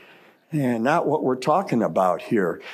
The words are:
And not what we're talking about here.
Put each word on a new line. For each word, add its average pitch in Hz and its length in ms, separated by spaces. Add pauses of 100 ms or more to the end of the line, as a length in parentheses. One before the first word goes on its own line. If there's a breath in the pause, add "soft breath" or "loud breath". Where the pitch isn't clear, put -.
(520 loud breath)
And 123 300
not 151 240
what 143 160
we're 127 140
talking 151 440
about 90 420
here. 90 380 (140 loud breath)